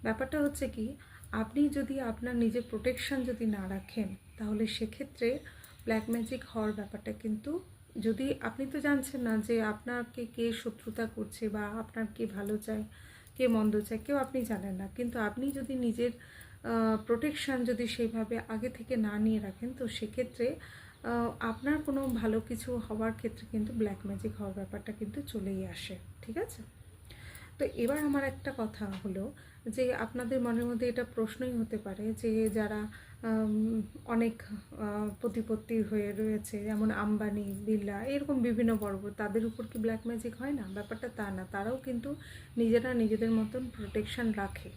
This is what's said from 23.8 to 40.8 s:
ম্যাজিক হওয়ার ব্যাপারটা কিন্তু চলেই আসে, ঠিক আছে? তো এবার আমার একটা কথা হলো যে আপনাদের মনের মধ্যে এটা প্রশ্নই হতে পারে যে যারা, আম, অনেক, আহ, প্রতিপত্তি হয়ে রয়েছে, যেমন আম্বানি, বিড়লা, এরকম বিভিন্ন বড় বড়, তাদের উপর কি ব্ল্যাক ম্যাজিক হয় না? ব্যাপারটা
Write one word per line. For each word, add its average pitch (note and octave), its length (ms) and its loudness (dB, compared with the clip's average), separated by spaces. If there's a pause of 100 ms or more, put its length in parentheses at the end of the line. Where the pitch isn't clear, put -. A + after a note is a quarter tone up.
ম্যাজিক G3 300 -4
হওয়ার G3+ 180 -4
ব্যাপারটা G3+ 380 -6
কিন্তু G#3+ 300 -6
চলেই G3 460 -4
আসে, F3+ 300 -8 (240)
ঠিক A3+ 160 -6
আছে? G#4+ 260 -6 (960)
তো C#4 60 2
এবার B3 340 2
আমার C#4+ 240 4
একটা C4+ 340 -4
কথা A3 340 -2 (140)
হলো G3 280 -2 (320)
যে B3 280 2
আপনাদের A#3+ 480 0
মনের A#3+ 240 2
মধ্যে A#3+ 240 2
এটা A#3+ 140 0
প্রশ্নই A#3 540 -2
হতে A3 200 0
পারে G#3 360 -4
যে A3 360 4
যারা, G#3+ 380 0 (340)
আম, A3 600 4 (240)
অনেক, A3+ 360 2 (100)
আহ, G#3 680 -2
প্রতিপত্তি A3 600 0
হয়ে G#3 300 2
রয়েছে, G#3+ 520 0
যেমন G#3+ 280 2
আম্বানি, G#3 640 2 (100)
বিড়লা, G#3 400 2
এরকম C#4 360 2
বিভিন্ন A3+ 360 4
বড় G3+ 200 0
বড়, G3+ 200 -6
তাদের G#3+ 280 2
উপর A3+ 280 -4
কি A3+ 60 -2
ব্ল্যাক A3+ 280 0
ম্যাজিক A3+ 280 -4
হয় C4+ 160 -4
না? B3+ 120 0 (100)
ব্যাপারটা A3 420 -6